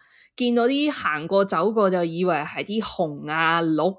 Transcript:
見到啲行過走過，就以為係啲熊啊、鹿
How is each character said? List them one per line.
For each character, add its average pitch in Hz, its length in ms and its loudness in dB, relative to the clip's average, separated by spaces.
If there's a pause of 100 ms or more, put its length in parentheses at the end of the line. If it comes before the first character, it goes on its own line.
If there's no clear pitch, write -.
(360)
見 240 200 0
到 240 100 4
啲 285 240 2
行 156 380 -4
過 196 160 2
走 185 260 0
過， 214 180 2
就 180 160 0
以 170 200 -2
為 180 100 2
係 147 300 -4
啲 208 320 -4
熊 147 320 -4
啊、 160 320 2
鹿 160 380 2